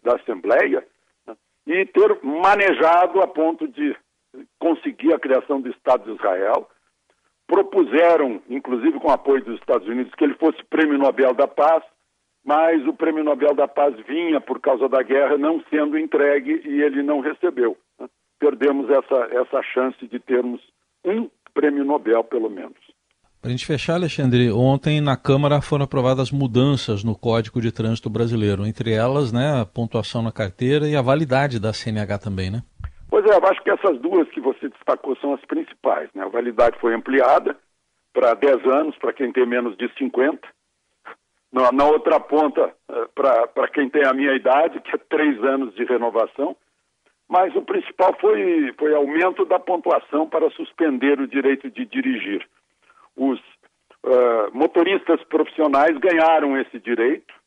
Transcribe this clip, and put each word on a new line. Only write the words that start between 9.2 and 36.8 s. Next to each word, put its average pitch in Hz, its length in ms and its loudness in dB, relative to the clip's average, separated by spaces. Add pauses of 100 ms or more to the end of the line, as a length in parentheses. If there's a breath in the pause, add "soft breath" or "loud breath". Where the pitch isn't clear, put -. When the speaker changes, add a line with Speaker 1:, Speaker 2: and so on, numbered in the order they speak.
Speaker 1:
dos 113 140 -12
Estados 113 280 -2
Unidos, 120 280 -6
que - 80 0
ele 143 100 0
fosse - 300 -2
Prêmio 151 340 0
Nobel 131 380 2
da 135 120 2
Paz, 156 360 2 (600)
mas 156 440 2
o 160 60 -2
Prêmio 156 300 -2
Nobel 147 300 2
da 139 140 2
Paz 143 280 0 (120)
vinha, 156 340 -2
por 120 180 -8
causa 131 300 0
da 127 140 0
guerra, 131 340 2
não 151 320 -2
sendo 151 260 -2
entregue 147 680 0
e 143 160 -2
ele 143 220 0
não 147 160 -2
recebeu, 131 580 -2 (220)
né? 123 100 -16 (280)
Perdemos 135 520 0
essa, 135 420 0
essa 123 320 -2
chance 127 440 -4
de 120 120 -12
termos 123 420 -4 (440)
um 220 240 -4 (240)
Prêmio 143 320 0
Nobel, 113 360 0
pelo 113 280 -4
menos. 90 280 -14 (640)
Speaker 2:
Pra 120 80 -10
gente 123 160 -6
fechar, 160 280 -4
Alexandre, 127 580 0
ontem 135 480 2
na 143 160 0
Câmara 143 460 2
foram 143 240 -2
aprovadas 131 460 0
mudanças 127 720 0
no 110 160 -4
Código 113 440 -2
de 113 100 -2
Trânsito 113 380 -4
Brasileiro, 107 580 0
entre 110 240 -4
elas, 123 400 0
né, 131 300 0
a 104 40 -2
pontuação 117 560 -6
na 113 120 -4
carteira 127 520 -2
e 151 120 0
a 135 40 0
validade 131 600 0
da 110 100 -2
C - 180 -8
N 107 120 -4
H 101 180 -4
também, 95 320 -6
né? 117 100 -8 (480 loud breath)
Speaker 1:
Pois - 160 2
é, 208 120 6
eu - 100 4
acho - 160 0
que - 80 0
essas - 300 0
duas 247 280 0
que - 120 -10
você - 260 -4
destacou - 480 -4
são 143 180 -4
as 135 120 -8
principais, - 680 -4
né? 98 100 -8
A 95 40 -8
validade 117 520 0
foi 117 140 0